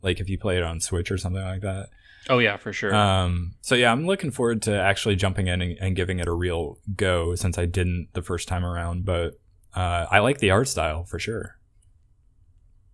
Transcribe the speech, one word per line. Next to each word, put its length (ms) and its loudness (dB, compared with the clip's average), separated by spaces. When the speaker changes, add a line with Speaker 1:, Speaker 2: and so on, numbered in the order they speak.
Speaker 1:
like, 160 0
if 100 -6
you 80 -2
play 200 0
it 80 0
on 160 -4
Switch 320 -2
or 40 0
something 280 -4
like 160 -6
that. 300 -6
Speaker 2:
Oh, 100 4
yeah, 200 2
for 140 -10
sure. 220 -2
Speaker 1:
Um, 680 2
so, 120 0
yeah, 160 6
I'm 160 2
looking 240 -2
forward 320 0
to 160 2
actually 380 2
jumping 300 0
in 160 0
and, 180 -4
and 160 0
giving 220 0
it 100 -2
a 40 0
real 460 -2
go 400 2
since 220 -2
I 80 0
didn't 480 0
the 80 -6
first 260 -4
time 180 -2
around. 420 -4
But, 340 -2
uh, 360 0
I 80 8
like 200 4
the 120 4
art 180 4
style 360 -2
for 140 -8
sure. 380 -8